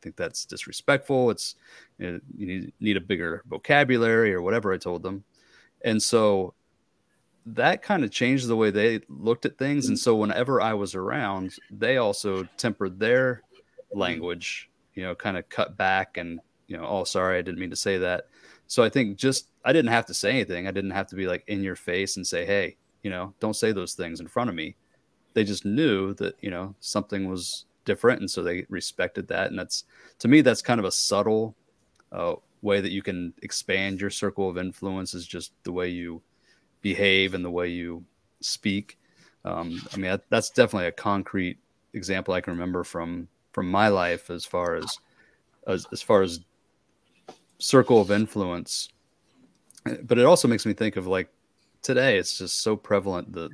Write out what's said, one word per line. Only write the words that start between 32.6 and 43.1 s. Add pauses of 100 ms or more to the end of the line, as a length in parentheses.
way
that
you
can (100)
expand
your
circle
of
influence,
is
just (100)
the
way
you (600)
behave
and
the
way
you (360)
speak. (460)
Um, (120)
I
mean,
that,
that's
definitely
a
concrete (360)
example
I
can
remember
from, (240)